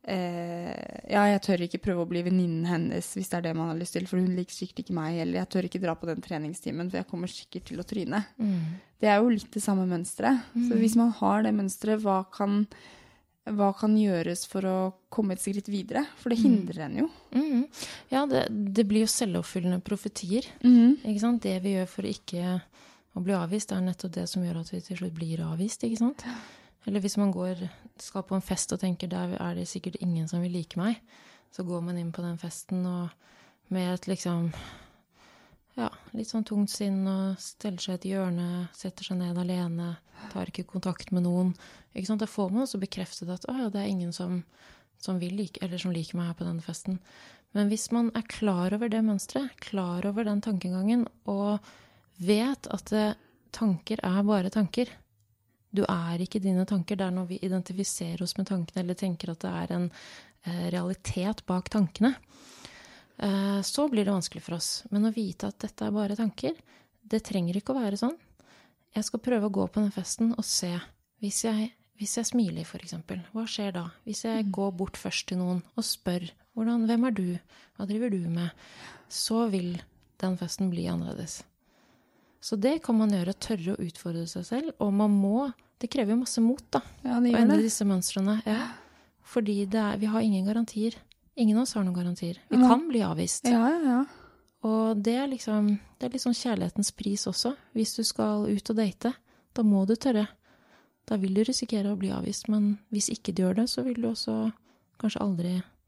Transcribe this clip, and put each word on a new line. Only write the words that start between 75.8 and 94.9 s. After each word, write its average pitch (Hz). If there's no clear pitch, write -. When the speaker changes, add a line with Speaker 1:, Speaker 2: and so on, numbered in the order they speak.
Speaker 2:
spør, 175
«Hvordan, 233
hvem 233
er 254
du? 180
Hva 202
driver 220
du 185
med?» 170
Så 226
vil 180
den 185
festen 180
bli 175
annerledes. 170
Så -
det 285
kan 233
man 214
gjøre, 185
tørre 185
å -
utfordre 170
seg 175
selv, 294
og 202
man 208
må, 240
det 233
krever 233
jo 247
masse 233
mot 240
da, -
Speaker 1:
Ja, 247
det 240
Speaker 2:
å 233
Speaker 1:
gjør 226
Speaker 2:
endre 208
Speaker 1:
det. 214
Speaker 2:
disse 220
mønstrene, 196
ja. 233
Fordi 202
det 220
er, 208
vi 202
har 220
ingen 196
garantier. 220
Ingen 220
av 240
oss 262
har 208
noen 180
garantier. 175
Vi 254
Speaker 1:
Ja. 254
Speaker 2:
kan 262
bli 240
avvist. 175
Speaker 1:
Ja, 240
ja, 330
ja. 269
Speaker 2:
Og 220